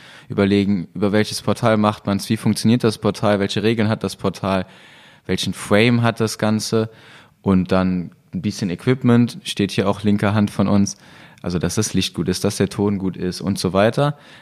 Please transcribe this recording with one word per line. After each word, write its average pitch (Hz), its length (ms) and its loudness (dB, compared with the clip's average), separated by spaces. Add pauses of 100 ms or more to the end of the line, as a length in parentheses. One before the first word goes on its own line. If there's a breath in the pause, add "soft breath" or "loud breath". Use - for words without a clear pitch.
(300 loud breath)
überlegen, 101 680 2
über 98 160 0
welches 107 320 0
Portal 110 340 2
macht 104 300 0
man's, 98 220 -2
wie 113 80 0
funktioniert 113 460 2
das 110 140 0
Portal, 104 420 0
welche 98 220 -2
Regeln 110 280 0
hat 110 140 -4
das 98 120 -6
Portal, 95 500 -2 (640 loud breath)
welchen 92 260 -4
Frame 117 480 2
hat 117 180 0
das 110 200 -4
Ganze 110 500 0 (540 loud breath)
und 92 280 2
dann 92 400 0 (220)
ein 92 80 -6
bisschen 101 300 -4
Equipment, 120 720 2
steht - 280 -2
hier 98 160 -2
auch 98 140 0
linker 104 320 2
Hand 104 160 2
von 98 180 0
uns, 101 300 2 (460 loud breath)
also 87 160 -2
dass 85 160 -2
das - 180 -2
Licht - 220 -2
gut 85 120 -4
ist, 90 160 -2
dass 101 140 0
der 98 120 0
Ton 104 280 -2
gut 92 200 -6
ist 90 220 -6
und 98 200 -2
so 92 120 0
weiter. 120 460 2 (240 loud breath)